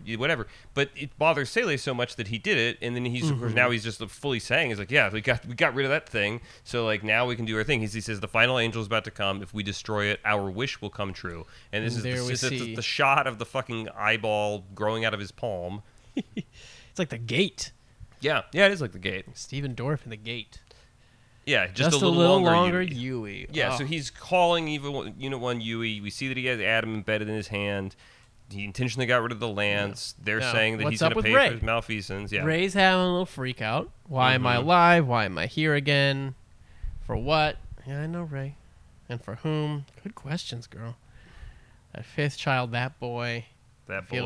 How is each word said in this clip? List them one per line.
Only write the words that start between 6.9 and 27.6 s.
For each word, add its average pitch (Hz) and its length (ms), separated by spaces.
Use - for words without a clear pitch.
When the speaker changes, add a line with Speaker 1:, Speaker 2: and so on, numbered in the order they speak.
Speaker 1:
now 110 240
we 123 80
can 113 120
do 110 120
our 107 60
thing." 127 160
He's, 107 140
he 110 60
says, 101 200
"The 101 80
final 123 320
angel 113 200
is 104 60
about 107 200
to 107 40
come. 98 320
If 92 100
we 107 120
destroy 104 400
it, 104 200
our 104 240
wish 113 320
will 104 100
come 98 220
true." 85 340
And 107 120
this 120 120
Speaker 2:
And - 20
Speaker 1:
is 107 60
the, 127 80
Speaker 2:
there 127 120
we 123 100
Speaker 1:
s-, 127 80
the, 131 80
Speaker 2:
see. 117 260
Speaker 1:
the 117 60
shot 139 440
of 117 140
the 117 60
fucking 117 420
eyeball 104 840
growing 107 320
out 107 100
of 101 40
his 101 140
palm. 98 500
Speaker 2:
<laughs> - 80
It's - 600
like 175 120
the 117 80
gate. 117 520
Speaker 1:
Yeah, 135 220
yeah, 196 140
it 202 60
is 180 80
like 107 120
the 98 60
gate. 95 360
Speaker 2:
Stephen 135 420
Dorff 135 280
in 120 60
the 110 60
gate. 110 420
Speaker 1:
Yeah, 110 220
just 95 80
Speaker 2:
Just 151 160
Speaker 1:
a 147 40
Speaker 2:
a - 20
Speaker 1:
little 175 180
Speaker 2:
little 175 180
Speaker 1:
longer 185 160
Speaker 2:
longer 175 320
Speaker 1:
Yui. 170 120
Speaker 2:
Yui. 92 140
Speaker 1:
Yeah, 131 240
so 135 80
Speaker 2:
Oh. - 20
Speaker 1:
he's 147 240
calling 170 580
Eva 143 220
One, 107 280
Unit 131 220
one 120 200
Yui. 113 400
We 101 100
see 135 180
that 131 80
he 127 100
has 123 140
Adam 113 340
embedded 107 340
in 107 60
his 107 140
hand. 101 460